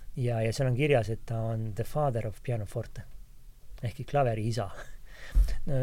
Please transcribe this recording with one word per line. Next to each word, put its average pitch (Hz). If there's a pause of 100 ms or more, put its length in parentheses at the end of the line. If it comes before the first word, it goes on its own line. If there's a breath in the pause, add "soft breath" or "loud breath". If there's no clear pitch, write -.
(160 loud breath)
Ja, 120
ja 113
seal 131
on 123
kirjas, 127
et -
ta 117
on 113
the 113
father 123
of 107
pianoforte. 113 (800)
Ehk 120
klaveri 117
isa. 110
<laughs> - (840 loud breath)
No, 139